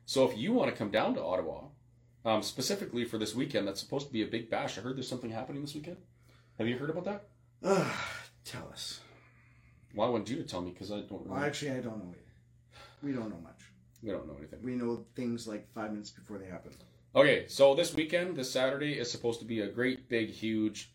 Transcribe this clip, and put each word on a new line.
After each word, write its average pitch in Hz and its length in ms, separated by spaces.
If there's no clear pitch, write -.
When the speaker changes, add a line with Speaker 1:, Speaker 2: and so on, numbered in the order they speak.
Speaker 1:
So 131 240
if 110 80
you 151 160
want 190 180
to - 60
come 104 140
down 117 240
to - 80
Ottawa, - 400
um, 107 160
specifically 135 640
for 113 120
this 107 180
weekend, 120 340
that's 95 120
supposed 139 280
to - 40
be 110 100
a 101 40
big 117 240
bash. 120 260
I 104 60
heard 131 140
there's 127 120
something 123 220
happening 135 320
this 147 120
weekend. 165 220
Have 110 100
you 123 80
heard 143 140
about 170 140
that? 202 240
Speaker 2:
Uh, 175 280
tell - 260
us. - 300
Speaker 1:
Well, 107 120
I 123 40
want 107 180
you 127 80
to - 80
tell 90 160
me 90 120
'cause 98 200
I 104 80
don't 87 260
Speaker 2:
Well, 127 140
Speaker 1:
know. 147 60
Speaker 2:
actually, 143 240
I 127 100
don't 110 240
know 87 60
either. - 720
We 143 100
don't 113 180
know 85 100
much. - 220
Speaker 1:
We 110 80
don't 78 160
know 73 100
anything. 73 260
Speaker 2:
We 123 120
know 117 400
things, 117 340
like, 104 240
five 107 200
minutes 104 180
before - 260
they 95 100
happen. 85 260
Speaker 1:
Okay, 135 320
so 139 260
this 170 200
weekend, 170 420
this 127 140
Saturday, 139 480
is 120 120
supposed 117 300
to 110 60
be 113 140
a 98 80
great, 127 400
big, 113 220
huge, 107 640